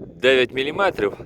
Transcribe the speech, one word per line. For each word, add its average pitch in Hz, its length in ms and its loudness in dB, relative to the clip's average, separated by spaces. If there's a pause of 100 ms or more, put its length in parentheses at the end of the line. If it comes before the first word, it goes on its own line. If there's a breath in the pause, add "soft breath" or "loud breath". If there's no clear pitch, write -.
(160)
дев'ять 127 360 4
міліметрів. 139 720 -2